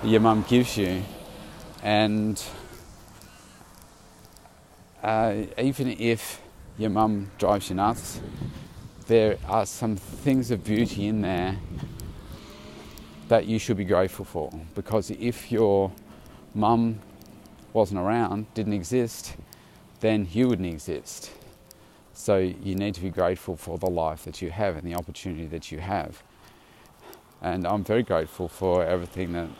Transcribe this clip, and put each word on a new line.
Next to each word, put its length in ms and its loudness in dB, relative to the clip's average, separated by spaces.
your 160 8
mum 280 6
gives 280 6
you. 260 0
And, 600 2
uh, 320 2
even 300 0
if 420 0
your 120 0
mum 480 2
drives 320 2
you 60 -2
nuts, 440 0
there 300 6
are 180 2
some 300 -2
things 540 0
of 120 0
beauty 460 2
in 140 0
there 340 0
that 180 6
you 120 2
should 180 0
be 80 -2
grateful 400 2
for, 280 -6
because 360 -2
if 400 -4
your 400 4
mum 460 4
wasn't 260 4
around, 560 0
didn't 180 0
exist, 640 -2
then 300 2
you 160 4
wouldn't 220 2
exist. 640 -8
So 260 2
you 380 -2
need 180 -2
to 60 -10
be 100 -4
grateful 460 0
for 200 -8
the 140 0
life 340 -2
that 160 -12
you 100 -6
have 260 -2
and 100 -10
the 80 -6
opportunity 520 -8
that 260 -10
you 80 -8
have. 420 -4
And 240 -2
I'm 160 0
very 220 2
grateful 440 -2
for 360 2
everything 480 -2
that 160 -4